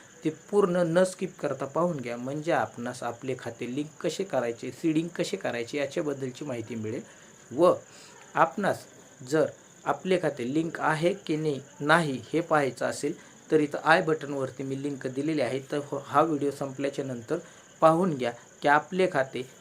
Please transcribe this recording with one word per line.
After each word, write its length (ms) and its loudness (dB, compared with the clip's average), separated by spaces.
ते 60 0
पूर्ण 460 2
न 280 4
स्किप 360 -4
करता 260 -4
पाहून 320 0
घ्या, 200 -6
म्हणजे 340 -4
आपणास 520 -2
आपले 360 -6
खाते 360 -8
लिंक 140 -4
कसे 220 -4
करायचे, 480 -4
सीडिंग 360 0
कसे 300 -4
करायचे 400 -4
याच्याबद्दलची 680 -4
माहिती 300 -6
मिळेल. 260 -6
व 220 6
आपणास 520 0
जर 180 4
आपले 360 0
खाते 320 -2
लिंक 260 -2
आहे 340 2
की 220 -4
नाही, 260 -2
नाही 420 2
हे 80 2
पाहायचं 440 0
असेल 280 -2
तर 80 6
इथं 240 0
आय 180 6
बटनवरती 640 -4
मी 200 -4
लिंक 240 -4
दिलेली 340 -2
आहे, 180 -2
तर 240 -4
हो, 140 -6
हा 240 2
व्हिडिओ 300 2
संपल्याच्या 540 -4
नंतर 320 -4
पाहून 340 6
घ्या 160 -2
की 60 2
आपले 460 4
खाते 360 -2